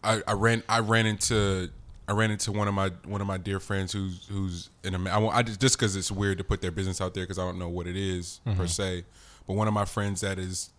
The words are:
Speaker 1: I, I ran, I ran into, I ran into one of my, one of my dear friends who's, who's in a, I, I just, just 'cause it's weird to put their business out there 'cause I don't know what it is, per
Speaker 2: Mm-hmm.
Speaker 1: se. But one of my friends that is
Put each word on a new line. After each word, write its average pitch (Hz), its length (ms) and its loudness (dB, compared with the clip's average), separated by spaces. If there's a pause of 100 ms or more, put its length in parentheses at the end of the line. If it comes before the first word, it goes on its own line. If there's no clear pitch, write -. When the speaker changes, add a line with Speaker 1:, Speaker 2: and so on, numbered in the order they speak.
Speaker 1:
I, 110 200 2
I 107 60 2
ran, 113 360 4
I 117 100 4
ran 113 260 4
into, 101 640 2 (380)
I 104 60 2
ran 110 180 4
into 104 200 -2
one 101 160 2
of 101 60 2
my, 95 160 2 (160)
one 101 160 -4
of 98 60 -2
my 95 100 -2
dear 95 220 -2
friends 95 320 -2
who's, 95 360 -4
who's 95 420 -4 (140)
in 95 120 -2
a, 92 140 -2
I, 107 300 4
I 123 40 4
just, 110 160 -4
just 131 180 4
'cause 101 180 2
it's 95 160 -2
weird 98 280 0
to 95 40 -6
put - 180 -2
their 92 100 -2
business 95 300 -2
out 92 120 -2
there 92 120 -4
'cause 87 120 -6
I 92 60 -2
don't 90 160 -4
know 87 100 -4
what 87 180 -4
it 90 100 -4
is, 92 480 -4
per 110 60 0
Speaker 2:
Mm-hmm. 90 160 2
Speaker 1:
se. 90 360 -2 (420)
But 95 80 -4
one 107 140 2
of 107 60 2
my 104 120 2
friends 101 360 -2
that 95 180 -2
is 92 380 -6